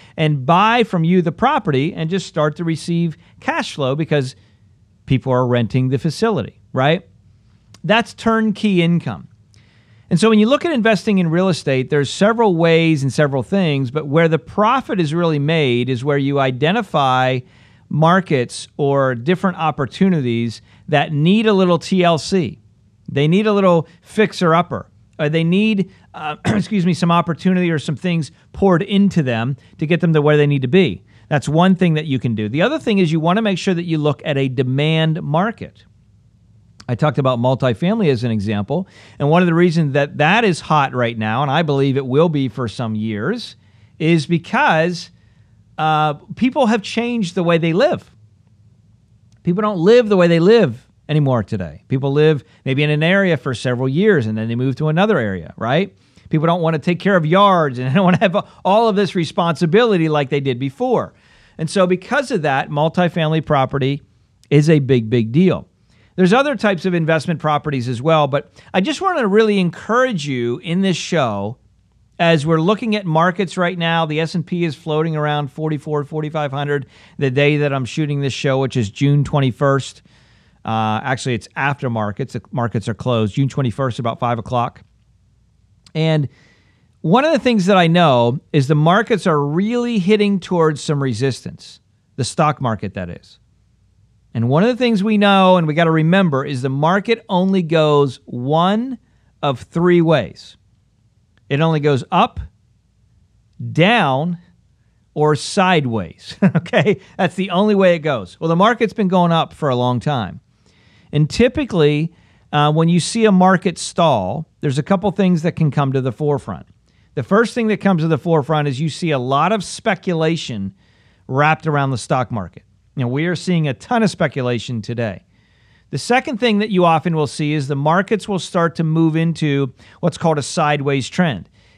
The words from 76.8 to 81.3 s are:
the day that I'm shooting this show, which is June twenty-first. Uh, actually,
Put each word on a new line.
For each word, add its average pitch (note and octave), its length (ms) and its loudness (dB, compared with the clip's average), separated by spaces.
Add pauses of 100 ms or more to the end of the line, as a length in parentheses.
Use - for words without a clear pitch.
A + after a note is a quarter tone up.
the C#3 120 0
day C#3+ 280 2
that C#3+ 140 0
I'm C3+ 120 -4
shooting C#3+ 360 -4
this C3+ 120 -4
show, C3+ 260 -2
which C3+ 180 -2
is G#2 140 -2
June C#3+ 320 2
twenty-first. C3+ 800 -2 (640)
Uh, A2 400 -2
actually, B2+ 300 -4